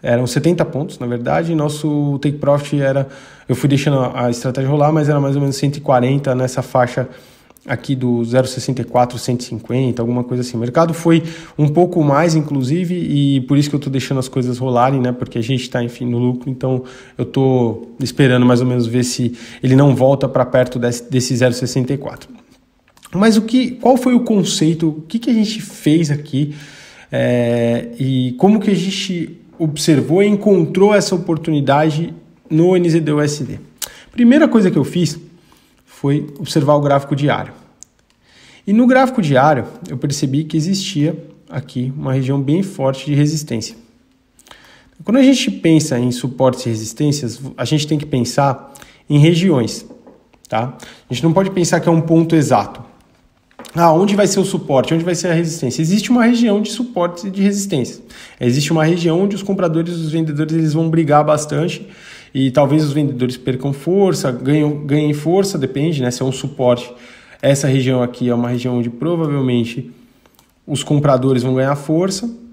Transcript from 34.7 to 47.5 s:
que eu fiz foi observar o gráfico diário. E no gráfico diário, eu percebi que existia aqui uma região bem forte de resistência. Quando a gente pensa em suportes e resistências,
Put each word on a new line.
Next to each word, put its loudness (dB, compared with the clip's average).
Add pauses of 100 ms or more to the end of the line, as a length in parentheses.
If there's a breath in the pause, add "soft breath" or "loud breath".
que 0
eu 2
fiz -2 (680 soft breath)
foi -4 (120)
observar 2
o 2
gráfico 0
diário. -2 (1120 soft breath)
E 0
no 6
gráfico 4
diário, 4 (240)
eu -8
percebi -2
que -10
existia -2 (320)
aqui -6
uma -4
região 0
bem 0
forte -4
de -2
resistência. -2 (1300 soft breath)
Quando 0
a 6
gente 4
pensa 2
em 0
suportes -2
e -2
resistências, -4 (160)